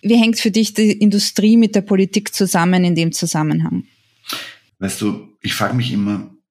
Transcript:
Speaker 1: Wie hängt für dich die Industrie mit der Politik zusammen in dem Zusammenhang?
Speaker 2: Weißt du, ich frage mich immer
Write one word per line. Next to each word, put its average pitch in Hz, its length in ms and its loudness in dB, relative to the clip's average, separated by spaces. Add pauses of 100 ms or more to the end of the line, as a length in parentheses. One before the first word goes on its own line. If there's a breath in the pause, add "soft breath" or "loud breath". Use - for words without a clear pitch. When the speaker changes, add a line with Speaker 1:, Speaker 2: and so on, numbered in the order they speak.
Speaker 1:
Wie 220 140 4
hängt 226 220 2
für 220 120 0
dich 208 240 0
die 208 180 2
Industrie 208 640 2
mit 220 180 4
der 202 60 2
Politik 196 540 -2
zusammen 180 500 2
in 175 100 2
dem 165 180 0
Zusammenhang? 165 720 -4 (920 loud breath)
Speaker 2:
Weißt 98 220 -8
du, - 400 -6
ich 101 140 -8
frage 107 200 -4
mich 123 180 -2
immer 101 380 -4 (200)